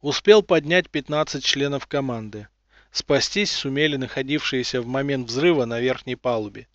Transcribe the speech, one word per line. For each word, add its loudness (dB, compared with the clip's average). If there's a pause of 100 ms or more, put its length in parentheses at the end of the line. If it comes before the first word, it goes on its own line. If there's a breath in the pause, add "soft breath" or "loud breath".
успел 6
поднять 2
пятнадцать -4
членов -2
команды. -6 (440 soft breath)
Спастись 0
сумели -2
находившиеся -2
в -8
момент -2
взрыва 2
на -4
верхней -2
палубе. -4